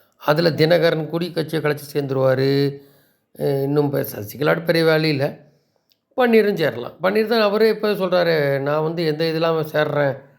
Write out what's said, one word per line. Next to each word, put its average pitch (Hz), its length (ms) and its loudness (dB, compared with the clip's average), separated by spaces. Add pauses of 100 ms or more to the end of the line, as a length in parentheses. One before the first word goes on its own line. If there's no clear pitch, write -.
(180)
அதுல 160 320 0
தினகரன் 160 600 2
கூடி 170 220 -6
கட்சியை 160 320 -4
கலைச்சு 147 300 -4
சேர்ந்துருவாரு. 135 920 0 (520)
அஹ் 139 260 -2
இன்னும் 147 220 2
இப்ப 143 160 -2
சசிகலாட்டு 147 640 -4
பெரிய 165 220 2
வேலை 160 240 2
இல்ல. 147 420 -4 (640)
பன்னீரும் 226 360 4
சேரலாம். 131 400 -4 (100)
பன்னீர் 208 240 0
தான் 226 140 2
அவரே 214 280 2
இப்ப 214 220 -2
சொல்றாரு, 170 680 0
"நான் 147 240 -2
வந்து 165 220 -4
எந்த 156 220 0
இதெல்லாம் 160 400 0
சேர்றேன், 143 520 0 (200)